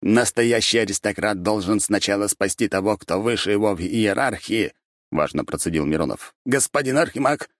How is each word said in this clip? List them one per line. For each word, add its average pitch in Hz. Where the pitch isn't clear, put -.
Настоящий 117
аристократ 101
должен 104
сначала 101
спасти 101
того, 98
кто 90
выше 107
его 104
в 87
иерархии! — 110
важно 73
процедил 80
Миронов. 73
Господин 135
Архимаг 147